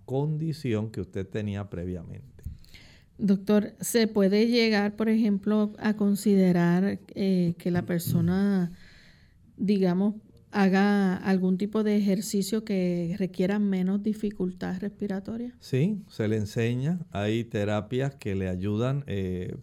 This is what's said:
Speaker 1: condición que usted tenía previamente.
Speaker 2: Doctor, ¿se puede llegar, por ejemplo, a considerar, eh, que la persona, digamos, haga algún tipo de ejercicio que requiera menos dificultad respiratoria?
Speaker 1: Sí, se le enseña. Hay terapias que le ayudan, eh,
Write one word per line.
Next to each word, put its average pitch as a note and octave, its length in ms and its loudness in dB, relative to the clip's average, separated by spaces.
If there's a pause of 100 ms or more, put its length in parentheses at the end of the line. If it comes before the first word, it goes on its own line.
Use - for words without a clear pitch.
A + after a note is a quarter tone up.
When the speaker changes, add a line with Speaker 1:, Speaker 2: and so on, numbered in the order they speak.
Speaker 1:
condición C#3 840 -4
que G#2 100 -8
usted F#2+ 260 -8
tenía G2+ 420 -6
previamente. F2+ 760 -10 (720)
Speaker 2:
Doctor, G3+ 600 2
¿se A3+ 280 0
puede G#3 400 4
llegar, A3 480 2
por A3 120 -2
ejemplo, G#3+ 720 2
a G#3+ 180 0
considerar, F#3+ 1040 4 (160)
eh, F3+ 420 2
que - 140 -4
la F3 140 0
persona, F3 840 0 (840)
digamos, F#3+ 600 2 (380)
haga G3 600 4
algún F#3 420 0
tipo G#3 260 -2
de G#3 140 2
ejercicio G3+ 680 0
que F3+ 540 -2
requiera F#3 420 0
menos G3 440 0
dificultad F#3+ 760 -4
respiratoria? G3+ 800 -8
Speaker 1:
Sí, F#3 480 -2
se G#2+ 200 -4
le A2 100 0
enseña. A#2+ 600 -2 (120)
Hay G#2+ 320 -2
terapias G#2+ 720 -2
que G2 200 -6
le F#2+ 120 -2
ayudan, G#2+ 600 -2
eh, F#2 560 -4